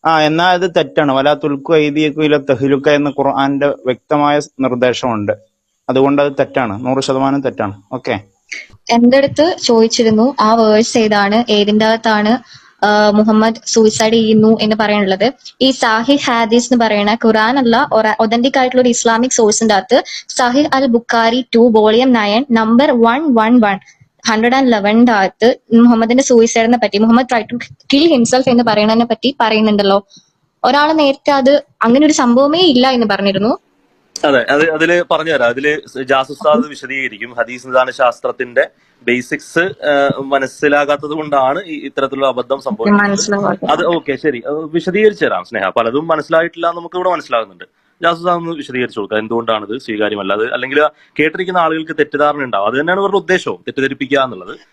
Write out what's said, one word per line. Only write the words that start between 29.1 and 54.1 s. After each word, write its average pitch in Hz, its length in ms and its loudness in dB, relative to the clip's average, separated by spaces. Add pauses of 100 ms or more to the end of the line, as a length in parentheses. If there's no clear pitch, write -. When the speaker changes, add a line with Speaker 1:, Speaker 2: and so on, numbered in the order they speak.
Speaker 2:
പറയുന്നുണ്ടല്ലോ. 208 580 2 (640)
ഒരാള് 294 360 2
നേരത്തെ 277 320 0
അത് 277 220 4 (280)
അങ്ങനെ 247 240 4
ഒരു 302 80 4
സംഭവമേ 285 500 2 (100)
ഇല്ല 247 160 2
എന്ന് 240 200 0
പറഞ്ഞിരുന്നു. 196 440 -2 (600)
Speaker 3:
അതെ, 139 240 2 (120)
അത് 143 100 2 (100)
അതില് 160 240 0 (160)
പറഞ്ഞുതരാം. 156 380 0
അതില് 135 220 -2 (320)
ജാസ് 131 280 -2
ഉസ്താദ് 156 420 0
വിശദീകരിക്കും. 123 640 -10
ഹദീസ് 120 300 -8
നിദാന 127 240 0
ശാസ്ത്രത്തിന്റെ 123 720 -4 (380)
ബേസിക്സ്, 123 640 -4 (260)
ആ, 147 40 0 (400)
മനസ്സിലാകാത്തത് 143 840 -2
കൊണ്ടാണ് 143 460 -2
ഈ 160 100 -12 (100)
ഇത്തരത്തിലുള്ള 135 420 -4
അബദ്ധം 123 340 -4
സംഭവിക്കുന്നത്. 202 480 -2
Speaker 2:
മനസ്സിലാവാത്തത്. 202 600 -4
Speaker 3:
അത് 156 140 -2
ഓക്കെ, 160 300 -4
ശരി, 127 320 -4
അത് 147 120 -6 (160)
വിശദീകരിച്ചു 185 500 0
തരാം 98 200 -2
സ്നേഹ. 98 240 -4
പലതും 117 380 -2
മനസ്സിലായിട്ടില്ല, 165 600 -2
നമുക്ക് 170 280 -8
ഇവിടെ 180 140 -2
മനസ്സിലാകുന്നുണ്ട്. 113 560 -6 (360)
ജാസ് 165 180 -2
ഉസ്താദ് 175 220 -2
ഒന്ന് 170 200 -8
വിശദീകരിച്ചു 123 380 -6
കൊടുക്കുക, 104 180 -4
എന്തുകൊണ്ടാണ് 113 500 -4
ഇത് 117 140 -8
സ്വീകാര്യമല്ല. 104 520 -4
അത് 107 200 -2
അല്ലെങ്കിൽ 131 260 -4 (400)
കേട്ടിരിക്കുന്ന 180 460 -2
ആളുകൾക്ക് 160 340 -6
തെറ്റിദ്ധാരണ 147 440 -2
ഉണ്ടാവും. 104 240 -2
അത് 120 120 -2
തന്നെയാണ് 175 220 -2
ഇവരുടെ 196 220 0
ഉദ്ദേശവും, 170 440 -4
തെറ്റിദ്ധരിപ്പിക്കുക 135 520 -4